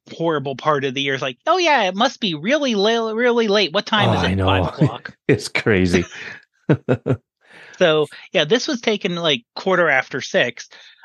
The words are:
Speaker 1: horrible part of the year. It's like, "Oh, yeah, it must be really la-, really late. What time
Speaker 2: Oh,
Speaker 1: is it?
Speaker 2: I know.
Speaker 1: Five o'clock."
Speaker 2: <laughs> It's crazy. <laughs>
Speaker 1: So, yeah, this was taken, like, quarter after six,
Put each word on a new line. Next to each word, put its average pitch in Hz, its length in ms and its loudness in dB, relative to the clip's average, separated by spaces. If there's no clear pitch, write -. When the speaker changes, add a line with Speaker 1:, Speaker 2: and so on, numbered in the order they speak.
Speaker 1:
horrible 143 400 -4
part 147 280 -2
of 135 80 -2
the 139 80 -6
year. 139 140 -2
It's 135 80 -4
like, 131 240 -8
"Oh, 330 100 2
yeah, 302 280 2
it 185 100 -2
must 240 240 0
be 190 160 -2
really 247 400 0
la-, 220 380 0
really 233 340 2
late. 196 260 2
What 202 140 -2
time 208 220 2
Speaker 2:
Oh, - 60 4
Speaker 1:
is 90 100 -2
it? - 20 0
Speaker 2:
I 92 80 0
know. 95 120 0
Speaker 1:
Five 92 200 2
o'clock." - 560 -2
Speaker 2:
<laughs> - 60 -20
It's 120 200 2
crazy. 92 560 2
<laughs> 139 160 2
Speaker 1:
So, 156 280 2
yeah, 165 120 2
this 220 220 0
was 277 140 -4
taken, 202 360 -2
like, 156 280 -2
quarter 175 360 0
after 131 320 -2
six, - 480 -2